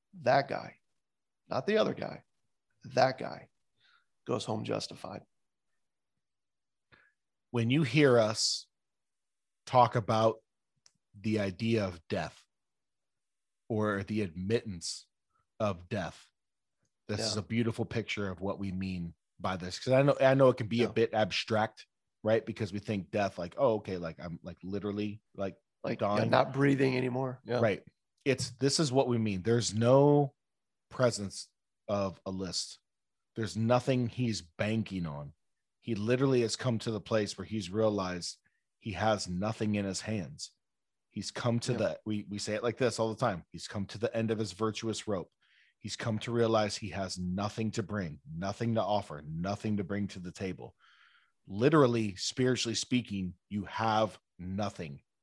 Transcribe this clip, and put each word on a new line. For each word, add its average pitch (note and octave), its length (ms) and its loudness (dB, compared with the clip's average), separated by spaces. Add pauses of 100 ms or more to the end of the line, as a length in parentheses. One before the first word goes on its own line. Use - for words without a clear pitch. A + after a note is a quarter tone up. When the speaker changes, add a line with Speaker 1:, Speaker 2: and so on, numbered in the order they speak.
(220)
Speaker 1:
that C3+ 260 2
guy, - 280 -8 (720)
not A#2+ 180 -2
the G#3+ 120 2
other G#3 160 2
guy. - 300 -10 (720)
That C3 240 4
guy - 300 -10 (800)
goes A2 180 -2
home A2 200 -4
justified. - 580 -6 (2250)
Speaker 2:
When A#2 200 0
you D3+ 120 4
hear C3 360 6
us - 480 2 (1000)
talk B2 300 6
about A2+ 400 2 (840)
the G#2+ 200 -2
idea G#2 440 0
of E2+ 240 -6
death F2 280 -4 (1300)
or G#2+ 360 0
the G#2+ 180 -2
admittance F#2 840 -4 (520)
of F2 300 -4
death, F#2 380 -6 (800)
this G#2+ 120 -2
Speaker 1:
Yeah. A2+ 60 -2
Speaker 2:
is G#2+ 100 -2
a G#2 60 -4
beautiful A2+ 420 0
picture G2+ 460 -4
of F2+ 100 -8
what F#2+ 180 -4
we G2 140 -4
mean F#2 420 -4 (240)
by F#2 180 -2
this. F2+ 220 -8
'Cause B2+ 140 0
I C3 100 8
know, C#3 180 6
I C3 140 8
know C3+ 160 8
it A#2+ 60 4
can A2 120 -4
be A#2 140 2
a A2+ 40 4
Speaker 1:
Yeah. G#2+ 60 -2
Speaker 2:
bit A2+ 220 2
abstract, G#2+ 720 0 (360)
right? A2 220 2
Because G#2+ 280 -6
we G#2 60 -4
think G2 320 -6
death, G2+ 280 -2
like, F2 200 -8
"Oh, B2 160 4
okay, G2+ 220 -4
like, E2 240 -8
I'm, E2 220 -10
like, F2 200 -14
literally, G2+ 600 -6 (120)
like, G2 260 -6 (220)
Speaker 1:
Like, - 180 -4
yeah, G#2 160 0
Speaker 2:
dying." A2 140 2
Speaker 1:
not C3 220 4
breathing C3 440 4
anymore. B2+ 480 -2
Yeah. A#2+ 160 0
Speaker 2:
Right. G#2 240 2 (400)
It's, - 260 0
this - 280 0
is D3+ 140 2
what B2+ 160 4
we A#2+ 100 2
mean. G#2 240 -2
There's A2+ 320 2
no C#3 600 6 (560)
presence G#2 580 -2 (400)
of G2 380 -2
a F#2+ 40 -6
list. F#2 480 -6 (560)
There's G#2+ 220 -4
nothing B2 520 2
he's A2+ 340 -2
banking G#2 640 -2
on. D2 260 -10 (480)
He A#2 140 -4
literally B2 480 2
has A2 120 0
come A#2+ 260 -2
to A#2+ 100 -6
the G#2+ 100 -4
place G#2+ 380 -2
where G2 80 -10
he's G#2 240 -6
realized G2 640 0 (420)
he A2 140 -8
has G2+ 340 0
nothing G#2 500 -2
in G2+ 100 -2
his F#2+ 160 -6
hands. G#2+ 500 -8 (560)
He's - 220 -10
come A#2 300 -2
to B2+ 120 -4
Speaker 1:
Yeah. A#2 60 -2
Speaker 2:
the, F#2 260 -2
we, G#2+ 200 -4
we G2+ 140 -8
say G#2+ 160 -4
it G#2+ 80 -4
like A#2 140 -2
this A#2 240 0
all A2+ 80 0
the A2 100 -6
time. G2 320 -2
He's - 160 -14
come G2 200 -6
to - 120 -12
the A2+ 160 -2
end A2+ 160 0
of G#2+ 80 -2
his G#2 140 -4
virtuous G#2+ 560 -4
rope. F#2 240 -4 (460)
He's - 180 -10
come A2 240 -2
to - 120 -8
realize A2 440 2
he G2 140 -8
has F#2 260 -6
nothing G2+ 560 -2
to A2+ 100 -4
bring, F2+ 380 -6 (100)
nothing G2 440 -4
to A2 80 2
offer, F#2 440 -2
nothing G2 520 -4
to G2+ 60 -2
bring G2+ 240 -4
to F#2+ 120 -12
the F2 100 -10
table. F2+ 460 -10 (680)
Literally, A#2 720 4
spiritually B2 580 0
speaking, G2+ 600 -2 (140)
you G2+ 160 -4
have A2 560 0 (180)
nothing, F2+ 640 -6 (220)